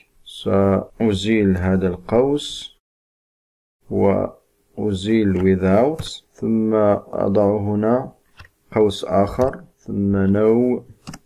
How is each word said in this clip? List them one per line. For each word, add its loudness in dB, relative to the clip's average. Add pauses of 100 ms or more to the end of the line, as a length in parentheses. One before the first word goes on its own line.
(260)
سأزيل 0
هذا 0
القوس -2 (1120)
وأزيل -2
without، 0 (100)
ثم -2 (400)
أضع 0
هنا -2 (580)
قوس 0
آخر، -2 (140)
ثم -2
no، 2 (440)